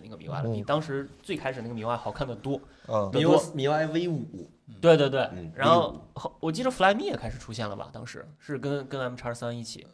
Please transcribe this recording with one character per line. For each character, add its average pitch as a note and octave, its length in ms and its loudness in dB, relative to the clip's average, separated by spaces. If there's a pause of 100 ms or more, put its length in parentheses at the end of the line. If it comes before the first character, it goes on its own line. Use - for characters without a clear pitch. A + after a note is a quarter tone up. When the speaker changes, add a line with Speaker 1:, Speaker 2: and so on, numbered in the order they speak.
Speaker 1:
那 A2 60 -18
个 G#2+ 80 -16
米 D#2+ 80 -18
U E2+ 80 -10
I E2+ 80 -4
了， A2+ 80 -2
Speaker 2:
嗯。 A2+ 40 0
Speaker 1:
比 G#2 80 -2
当 C#3+ 200 0
时 C#3 260 -6 (160)
最 F3 140 -6
开 C3+ 160 -4
始 B2 80 -8
那 A#2 80 -8
个 A#2+ 40 -8
米 A2 80 -8
U A2+ 60 -4
I A#2+ 80 0
好 G#2 160 -6
看 B2+ 160 -6
得 A2+ 80 -8
多。 C3+ 240 -6 (280)
Speaker 2:
嗯。 G#2 260 0
Speaker 3:
M C#3 40 2
I C#3+ 40 4
U - 160 8
S，M - 220 0
I C3 40 0
U C#3+ 80 2
S D#3 220 0
V F3 160 0
五。 G#2+ 400 -6 (320)
Speaker 1:
对， E3 160 10
对， C#3 120 4
对。 C3+ 120 0 (100)
Speaker 3:
嗯， E2+ 240 -10
Speaker 1:
然 C#3 140 4
后， E3 180 8
Speaker 3:
V - 80 -8
五。 - 60 -16 (180)
Speaker 1:
后， - 220 -8
我 D#3+ 100 0
记 E3 100 -4
得 B3+ 80 2
Flyme G3+ 300 4
也 G4 160 -2
开 A2+ 140 -6
始 B2 80 -8
出 - 160 -12
现 G#2+ 140 -4
了 G2+ 60 -6
吧？ - 200 -12
当 - 120 -12
时 - 220 -14 (100)
是 C#3 220 -8
跟， C#3 280 -4
跟 C3+ 120 -6
M B2 160 -4
X A#2+ 100 -14
R A#2+ 80 -4
三 A#2+ 240 -6
一 A#2 60 -10
起。 - 300 -14